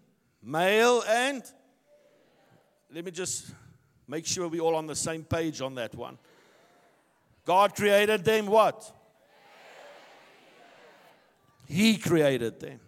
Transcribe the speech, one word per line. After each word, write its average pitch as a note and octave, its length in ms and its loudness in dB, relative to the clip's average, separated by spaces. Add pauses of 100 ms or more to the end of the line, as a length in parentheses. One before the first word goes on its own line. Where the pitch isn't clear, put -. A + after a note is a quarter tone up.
(400)
male G3+ 640 2
and, A#3+ 400 -2 (1500)
let E3 140 -14
me F#3 60 -10
just F3 360 -8 (600)
make D#3+ 180 -8
sure F3+ 220 -4
we're E3 140 -6
all D#3+ 160 2
on D#3 100 -4
the D3 80 -10
same D#3+ 300 -6
page D#3+ 360 -4
on C3 160 -6
that A2+ 200 -8
one. A#2+ 220 -12 (1300)
God F#3+ 300 4
created G3+ 500 2
them A3 220 2
what? G3+ 480 2 (2750)
He G#3 300 2
created C#3 640 0
them. C3+ 260 -14